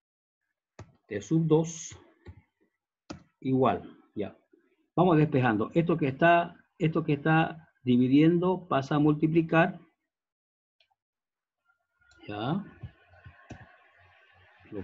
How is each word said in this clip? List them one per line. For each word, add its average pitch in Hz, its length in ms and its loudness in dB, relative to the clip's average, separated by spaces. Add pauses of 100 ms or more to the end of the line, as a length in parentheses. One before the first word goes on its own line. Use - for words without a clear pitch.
(1080)
T 101 140 -8
sub 165 260 -2
dos 160 520 -2 (1400)
igual, 127 580 -2 (160)
ya. 98 240 -10 (580)
Vamos 165 220 4
despejando. 127 560 0
Esto 170 240 0
que 143 100 -2
está, 170 480 2 (220)
esto 160 260 -2
que 156 100 -2
está 160 540 -2 (140)
dividiendo 156 880 2
pasa 135 260 -2
a 147 40 2
multiplicar. 160 800 2 (2500)
Ya. 123 380 -6 (2000)
Lo 98 140 -12